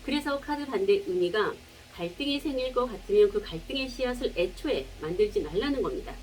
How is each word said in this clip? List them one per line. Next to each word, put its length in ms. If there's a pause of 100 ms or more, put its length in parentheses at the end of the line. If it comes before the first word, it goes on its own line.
그래서 360
카드 260
반대 280 (120)
의미가 480 (400)
갈등이 460
생길 340
것 140
같으면 420
그 100
갈등의 480
씨앗을 480
애초에 520 (120)
만들지 420
말라는 420
겁니다. 400